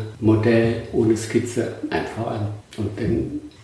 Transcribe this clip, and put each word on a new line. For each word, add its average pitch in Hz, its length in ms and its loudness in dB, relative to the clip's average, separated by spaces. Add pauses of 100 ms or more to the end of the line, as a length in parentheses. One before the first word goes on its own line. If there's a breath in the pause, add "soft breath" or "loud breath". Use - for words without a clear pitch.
(200)
Modell, 113 720 4
ohne 110 240 4
Skizze - 560 -2 (180)
einfach 110 380 -4
an. 104 180 -4 (300)
Und 107 140 -2 (100)
dann - 400 -2 (240)